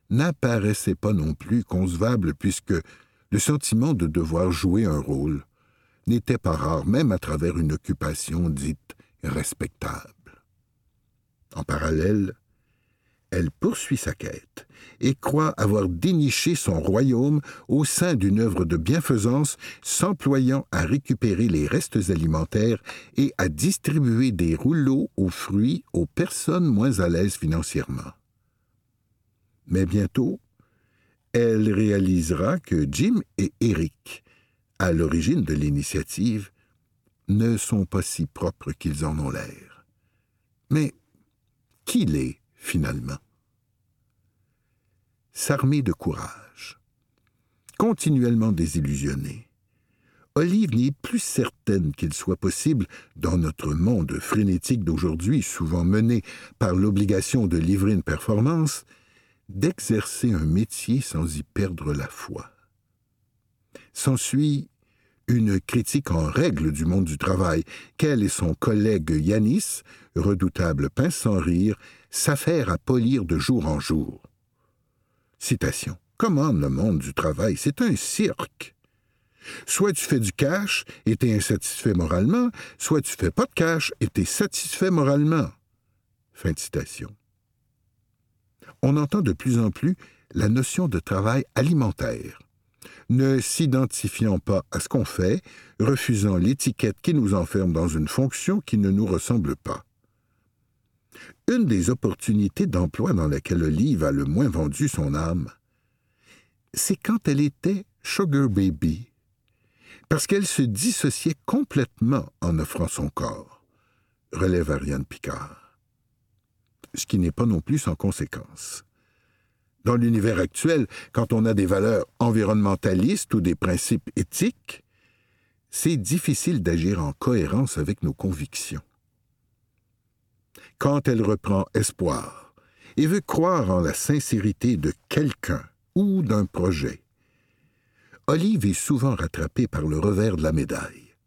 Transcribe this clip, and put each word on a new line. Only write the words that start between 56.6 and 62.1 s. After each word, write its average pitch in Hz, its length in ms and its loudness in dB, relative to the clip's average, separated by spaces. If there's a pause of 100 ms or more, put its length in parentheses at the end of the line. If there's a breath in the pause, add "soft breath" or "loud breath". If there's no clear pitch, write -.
l'obligation 101 720 2
de 87 120 2
livrer 95 340 2
une 92 100 2
performance, 135 840 0 (640 soft breath)
d'exercer 113 840 -2
un 80 120 0
métier 107 560 0
sans 80 380 -4
y - 40 -6
perdre 82 500 -4
la 69 160 -4
foi. - 420 -14 (1400 loud breath)